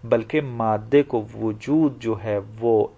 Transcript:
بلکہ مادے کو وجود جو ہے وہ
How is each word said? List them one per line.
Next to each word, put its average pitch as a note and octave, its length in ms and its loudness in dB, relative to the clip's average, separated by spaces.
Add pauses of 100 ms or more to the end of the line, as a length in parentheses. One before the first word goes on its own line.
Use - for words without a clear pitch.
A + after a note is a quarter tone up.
بلکہ A#2 360 0
مادے A#2 600 2
کو C3+ 160 -2 (220)
وجود B2 580 0
جو A2+ 260 -2
ہے G#2 140 -2 (220)
وہ A2+ 380 4